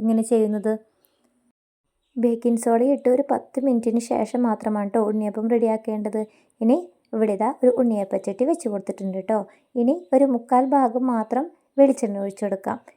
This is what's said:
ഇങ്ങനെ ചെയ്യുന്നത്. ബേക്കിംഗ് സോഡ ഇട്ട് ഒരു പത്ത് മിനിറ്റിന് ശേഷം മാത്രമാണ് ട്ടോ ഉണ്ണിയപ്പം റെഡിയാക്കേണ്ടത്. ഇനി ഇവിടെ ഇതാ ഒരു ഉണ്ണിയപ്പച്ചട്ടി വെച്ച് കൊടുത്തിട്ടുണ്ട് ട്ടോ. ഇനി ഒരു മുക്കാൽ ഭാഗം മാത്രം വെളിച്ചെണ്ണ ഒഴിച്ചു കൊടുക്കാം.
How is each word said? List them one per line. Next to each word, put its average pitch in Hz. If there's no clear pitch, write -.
ഇങ്ങനെ 226
ചെയ്യുന്നത്. 214
ബേക്കിംഗ് 233
സോഡ 233
ഇട്ട് 262
ഒരു 277
പത്ത് -
മിനിറ്റിന് 233
ശേഷം 240
മാത്രമാണ് 214
ട്ടോ 233
ഉണ്ണിയപ്പം 214
റെഡിയാക്കേണ്ടത്. 220
ഇനി 226
ഇവിടെ 214
ഇതാ 214
ഒരു 247
ഉണ്ണിയപ്പച്ചട്ടി 202
വെച്ച് 330
കൊടുത്തിട്ടുണ്ട് 196
ട്ടോ. 220
ഇനി 247
ഒരു 269
മുക്കാൽ 247
ഭാഗം 247
മാത്രം 233
വെളിച്ചെണ്ണ 214
ഒഴിച്ചു 196
കൊടുക്കാം. 202